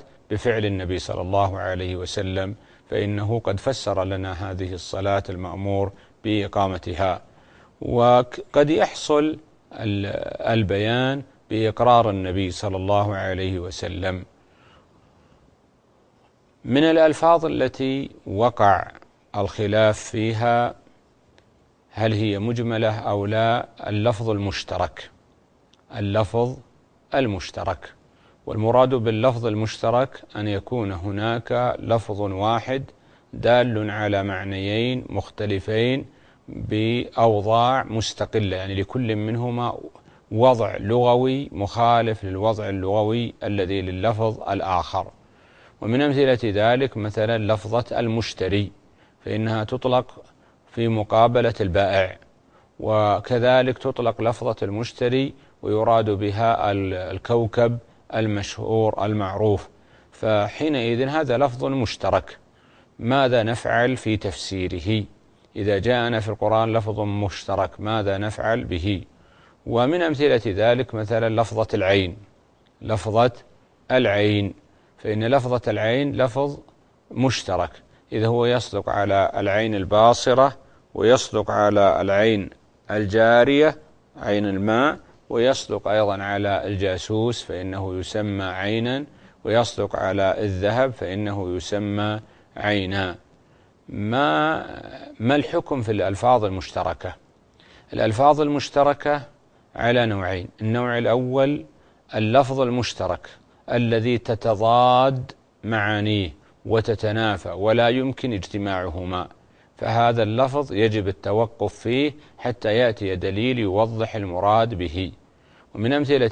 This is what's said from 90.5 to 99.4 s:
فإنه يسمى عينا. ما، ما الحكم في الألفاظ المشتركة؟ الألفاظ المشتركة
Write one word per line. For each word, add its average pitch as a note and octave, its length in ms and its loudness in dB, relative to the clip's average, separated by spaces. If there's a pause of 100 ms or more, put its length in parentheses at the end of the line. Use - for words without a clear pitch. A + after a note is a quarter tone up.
فإنه G2 640 -6
يسمى G#2 640 -4 (360)
عينا. F#2+ 600 -2 (720)
ما، D3 760 -2 (560)
ما B2 160 2
الحكم D3 460 -2
في A2 100 -2
الألفاظ G#2 520 2
المشتركة؟ F2+ 680 -6 (800)
الألفاظ A#2+ 480 4
المشتركة C#3+ 840 0 (520)